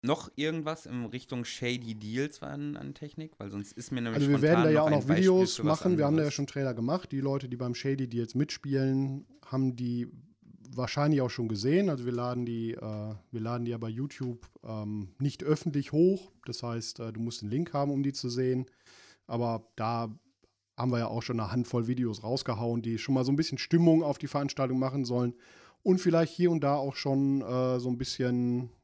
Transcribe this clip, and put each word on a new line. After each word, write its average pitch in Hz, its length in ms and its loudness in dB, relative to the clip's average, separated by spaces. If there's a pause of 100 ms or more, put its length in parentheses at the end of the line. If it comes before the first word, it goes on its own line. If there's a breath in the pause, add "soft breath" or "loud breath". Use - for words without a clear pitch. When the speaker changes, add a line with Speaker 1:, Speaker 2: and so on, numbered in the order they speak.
Speaker 1:
noch 143 320 0
irgendwas 156 520 -4
in 123 180 -6
Richtung 120 400 -8
Shady 120 500 -4
Deals 117 480 -6
an, 143 360 -8
an 139 160 -10
Technik? 156 440 -14
Weil 101 120 -10
sonst 101 220 -8
ist - 200 -12
mir 127 80 -2
nämlich 117 220 -2
Speaker 2:
Also 139 80 4
wir 143 80 4
Speaker 1:
spontan 156 260 4
Speaker 2:
werden - 0 -
da 156 60 6
ja 156 80 6
Speaker 1:
noch 151 40 4
Speaker 2:
auch 156 40 4
Speaker 1:
ein 151 140 4
Speaker 2:
noch 127 60 -4
Speaker 1:
Beispiel 151 120 4
Speaker 2:
Videos 185 380 4
Speaker 1:
für - 100 -4
was 156 140 2
Speaker 2:
machen. 180 180 2
Wir 147 80 4
haben 147 100 4
da 160 60 4
ja 151 60 2
Speaker 1:
anderes. 139 60 -4
Speaker 2:
schon 143 120 -2
Trailer 135 280 -4
gemacht. 131 380 -2
Die 139 80 -2
Leute, 139 300 -2
die 123 60 -6
beim 123 180 -2
Shady 135 340 -2
Deals 117 260 -2
mitspielen, 135 920 0 (180)
haben 131 320 0
die 120 320 -2 (640)
wahrscheinlich 143 460 2
auch 127 80 2
schon 117 200 -4
gesehen. 139 420 2
Also 127 160 -2
wir 123 60 -2
laden 123 340 -2
die, 113 260 -4
äh, 107 420 -8 (160)
wir 117 100 -6
laden 117 260 -2
die 120 60 -2
ja 113 60 -4
bei 117 120 -6
YouTube, 123 580 -6 (160)
ähm, 107 460 -6 (100)
nicht 139 240 -2
öffentlich 147 480 0
hoch. 185 400 2 (140)
Das - 160 -8
heißt, 117 380 -6
äh, 113 120 -8
du 110 80 -8
musst 117 220 -6
einen 104 80 -6
Link 151 240 -2
haben, 143 180 0
um 139 100 0
die 139 120 -2
zu 127 160 -6
sehen. 127 360 0 (600 soft breath)
Aber 117 500 -2
da 113 360 -2 (680)
haben 123 140 0
wir 120 60 2
ja 113 100 0
auch 113 140 -2
schon 117 160 -2
eine 107 140 -2
Handvoll 117 340 0
Videos 120 380 -2
rausgehauen, 117 560 -2
die 113 180 -4
schon 135 160 0
mal 131 100 4
so 135 60 2
ein 139 60 4
bisschen 151 220 0
Stimmung 165 440 6
auf 143 140 0
die 147 120 -10
Veranstaltung 135 500 0
machen 131 260 0
sollen 123 300 2 (480 loud breath)
und 185 180 6
vielleicht 165 320 4
hier 175 180 4
und 160 140 2
da 143 120 4
auch 139 200 -2
schon, 139 460 2
äh, 127 360 0
so 123 120 -2
ein 120 80 0
bisschen 123 720 0 (140)